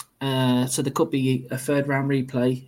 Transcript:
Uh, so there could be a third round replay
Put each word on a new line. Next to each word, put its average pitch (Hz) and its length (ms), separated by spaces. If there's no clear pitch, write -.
Uh, 127 460
so 151 140
there 139 120
could - 160
be 131 400
a 131 80
third 143 300
round 139 220
replay 131 580